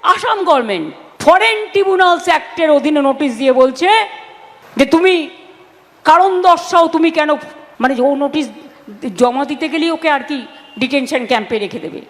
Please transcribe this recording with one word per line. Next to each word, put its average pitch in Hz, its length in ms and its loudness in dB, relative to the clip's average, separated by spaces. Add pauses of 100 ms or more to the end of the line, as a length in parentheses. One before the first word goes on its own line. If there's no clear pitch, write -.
আসাম 415 420 -2
গভর্নমেন্ট। 214 500 0 (240)
ফরেন 427 480 2
ট্রিব্যুনালস 370 580 2
অ্যাক্টের 320 460 0
অধীনে 294 300 2
নোটিশ 277 360 -2
দিয়ে 262 160 0
বলছে 302 560 2 (680)
যে, 269 100 4
"তুমি 330 440 2 (760)
কারণ 359 380 4
দর্শাও, 339 460 2
তুমি 330 220 2
কেন," 302 200 -2 (500)
মানে, 247 220 0
ও 277 120 0
নোটিশ 285 340 -4 (680)
জমা 247 280 0
দিতে 302 240 -6
গেলেই 320 220 -2
ওকে 320 200 -2
আর 285 100 0
কি 262 260 -10 (320)
ডিটেনশন 262 480 -2
ক্যাম্পে 220 320 -2
রেখে 196 200 -8
দেবে। 156 320 -12